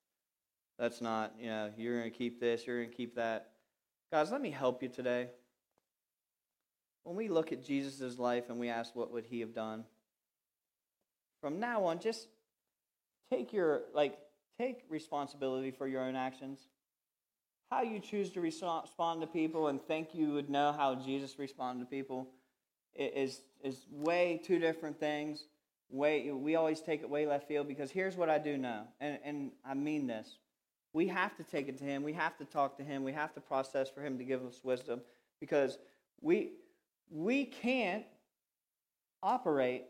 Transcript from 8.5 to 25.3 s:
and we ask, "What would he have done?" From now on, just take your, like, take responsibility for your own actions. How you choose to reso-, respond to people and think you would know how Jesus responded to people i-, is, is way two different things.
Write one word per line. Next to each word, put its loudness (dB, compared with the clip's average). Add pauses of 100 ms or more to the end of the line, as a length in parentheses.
and -4
we -2
ask, -4
"What -4
would -6
he -6
have -6
done?" -6 (1600)
From -4
now 0
on, 2
just -2 (1040)
take -2
your, 4 (120)
like, 4 (400)
take -4
responsibility -2
for -4
your 0
own -2
actions. -6 (1040)
How 4
you 0
choose 0
to -4
reso-, 0
respond 0
to -2
people 2
and 0
think -2
you 2
would 0
know 4
how 2
Jesus -4
responded -6
to -10
people -4 (720)
i-, 0
is, 0 (200)
is -6
way 4
two 4
different 0
things. -2 (440)